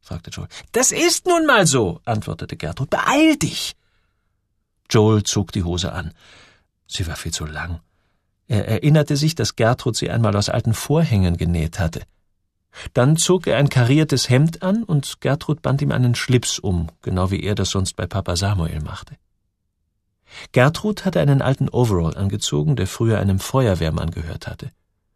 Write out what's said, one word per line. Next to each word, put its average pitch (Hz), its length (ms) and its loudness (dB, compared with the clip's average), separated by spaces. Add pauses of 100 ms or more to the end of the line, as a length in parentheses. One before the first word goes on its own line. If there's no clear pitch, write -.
fragte - 300 -14
Joel. - 180 -12 (240)
"Das 247 200 0
ist 339 340 0
nun 339 200 4
mal 220 200 6
so", 104 380 0
antwortete - 520 -6
Gertrud. 87 340 -8
"Beeil 294 460 2
dich!" - 400 -6 (1120)
Joel 107 320 6
zog - 300 -4
die 82 120 -2
Hose 85 280 -4
an. 82 200 -10 (760)
Sie - 200 -6
war 80 100 -8
viel 80 160 -8
zu - 140 -8
lang. 82 340 -10 (680)
Er 110 200 -2
erinnerte 147 480 2
sich, 156 180 0
dass - 220 -4
Gertrud 117 400 0
sie - 140 -4
einmal 107 260 0
aus 104 140 0
alten 113 240 0
Vorhängen 113 640 2
genäht 82 400 -2
hatte. 82 240 -4 (920)
Dann 135 220 6
zog 180 300 2
er 90 100 2
ein 143 120 4
kariertes 135 600 2
Hemd 151 340 2
an 196 200 0
und 156 380 -2
Gertrud 139 420 -2
band 135 200 0
ihm 139 100 0
einen 120 220 2
Schlips - 440 0
um, 85 300 -2 (120)
genau 92 300 -2
wie 95 120 -2
er 104 120 -2
das 95 160 -2
sonst 95 260 -2
bei - 100 -4
Papa - 300 -4
Samuel 85 440 -2
machte. - 360 -12 (1400)
Gertrud 165 520 2
hatte 175 160 0
einen 143 220 4
alten 135 260 0
Overall 101 480 2
angezogen, 95 600 0
der 92 100 -2
früher 110 340 0
einem 95 180 2
Feuerwehrmann 85 720 0
gehört 80 360 -10
hatte. - 240 -12 (440)